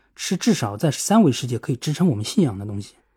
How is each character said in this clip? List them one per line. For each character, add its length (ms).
是 200
至 200
少 200
在 140
三 320
维 100
世 140
界 140
可 120
以 40
支 180
撑 140
我 80
们 100
信 180
仰 140
的 80
东 160
西。 140